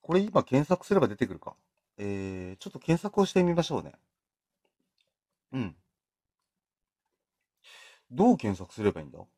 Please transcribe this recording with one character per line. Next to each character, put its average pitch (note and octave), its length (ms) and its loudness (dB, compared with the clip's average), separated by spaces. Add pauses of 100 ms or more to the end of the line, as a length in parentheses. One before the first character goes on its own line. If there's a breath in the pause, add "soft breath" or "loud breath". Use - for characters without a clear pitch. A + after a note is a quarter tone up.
こ - 140 -4
れ F#3 60 6
今 G3+ 240 2
検 C#3 220 2
索 - 200 -2
す G3+ 80 2
れ G3 40 6
ば C3 100 4
出 G2+ 80 -4
て B2 100 0
く - 80 -10
る D#2 60 -14
か。 - 160 -18 (420)
え F#2+ 580 -8
ー、 - 0 -
ち - 120 -16
ょ - 20 -14
っ - 20 -20
と - 60 -16
検 E3 220 0
索 G3+ 200 -4
を F#3+ 60 4
し - 80 -10
て F#3 80 4
み F3 120 2
ま E3+ 80 0
し - 80 -4
ょ B2 100 -2
う - 20 -10
ね。 D2 100 -14 (1600)
う C3 60 -6
ん。 F#2+ 180 -6 (2250 loud breath)
ど F#3+ 220 4
う A#3 40 6
検 G2 240 -2
索 - 140 -16
す A2 80 -8
れ G#2 80 4
ば E2 120 -8
い - 20 -12
い - 20 -16
ん C2 60 -20
だ？ - 120 -20 (140)